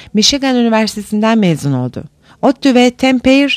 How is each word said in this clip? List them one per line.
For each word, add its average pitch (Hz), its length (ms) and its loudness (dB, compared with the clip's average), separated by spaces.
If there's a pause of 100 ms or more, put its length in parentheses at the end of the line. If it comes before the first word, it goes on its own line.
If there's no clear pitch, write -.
(140)
Michigan 262 420 0
Üniversitesi'nden 220 800 0
mezun 151 360 0
oldu. 123 300 -6 (380)
ottu 269 340 0
ve 247 160 4
Tampere 262 640 0